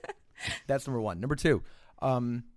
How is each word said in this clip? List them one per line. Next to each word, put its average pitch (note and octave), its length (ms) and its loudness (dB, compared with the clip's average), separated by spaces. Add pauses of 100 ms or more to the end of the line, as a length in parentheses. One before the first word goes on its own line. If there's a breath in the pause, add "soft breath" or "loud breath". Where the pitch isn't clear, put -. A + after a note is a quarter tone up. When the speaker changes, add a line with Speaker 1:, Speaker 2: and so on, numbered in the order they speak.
(180)
Speaker 1:
<laughs> - 480 -10
Speaker 2:
that's C#3 200 0
number B2+ 140 -2
one. F#2+ 200 -2
Number C#3 160 0
two, C#3 260 4 (380 soft breath)
um, A#2+ 440 0 (120)